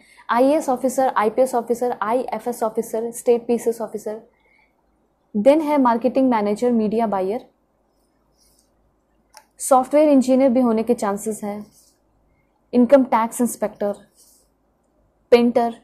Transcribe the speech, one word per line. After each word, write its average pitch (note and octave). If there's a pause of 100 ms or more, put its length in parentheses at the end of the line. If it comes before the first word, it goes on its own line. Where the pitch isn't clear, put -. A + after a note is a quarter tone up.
(300)
आईएएस C#4
ऑफिसर, B3+
आईपीएस B3
ऑफिसर, A#3+
आईएफएस A#3
ऑफिसर, A3+
स्टेट A#3+
पीसीएस A3+
ऑफिसर, G#3+ (1120)
then C4+
है D4
मार्केटिंग B3+
मैनेजर, G#3+
मीडिया A3
बायर, G3 (2250)
सॉफ्टवेयर C4+
इंजीनियर C4
भी B3
होने A3+
के A#3
चांसेस G#3
हैं, G#3 (1080)
इनकम B3
टैक्स A#3
इंस्पेक्टर, G#3 (1400)
पेंटर, A#3+